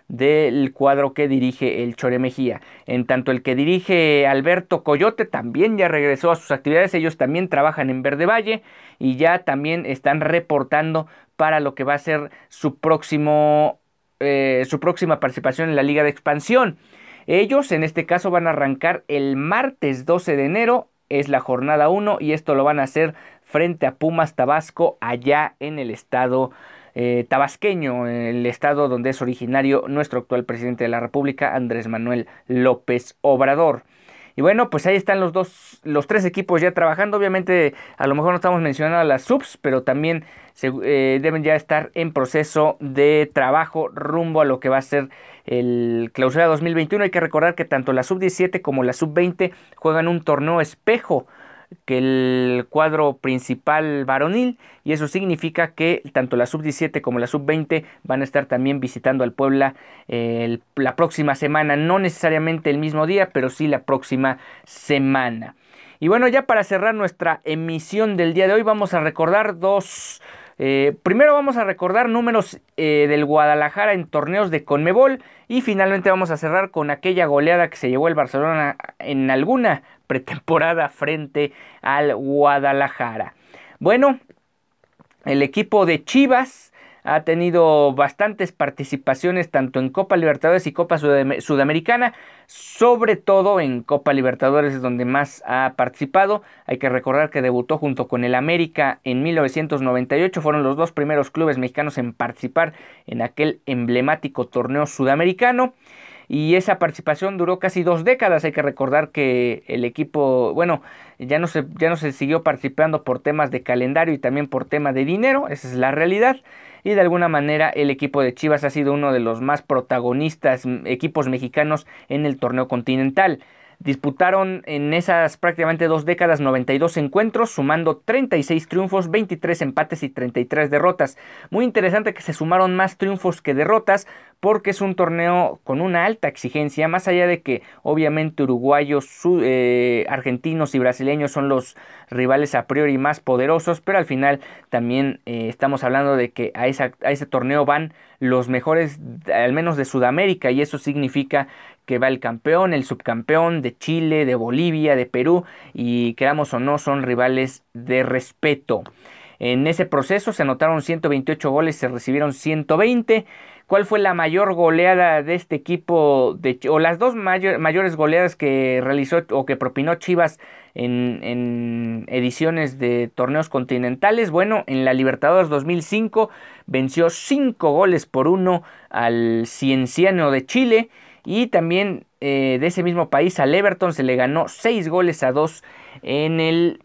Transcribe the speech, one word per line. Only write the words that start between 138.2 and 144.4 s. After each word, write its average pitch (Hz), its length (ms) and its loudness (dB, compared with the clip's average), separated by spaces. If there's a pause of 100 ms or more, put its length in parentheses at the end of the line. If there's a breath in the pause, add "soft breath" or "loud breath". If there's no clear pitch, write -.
uruguayos, 139 640 2
su-, 175 380 0
eh, 123 640 2
argentinos 139 680 -4
y 135 40 0
brasileños 135 520 -2
son 139 160 -4
los 131 300 -2 (320 loud breath)
rivales 131 460 0
a 120 120 -2
priori 143 300 0
más 143 240 -2
poderosos, 160 580 0
pero 196 180 -2
al 170 80 0
final 139 360 0 (280 loud breath)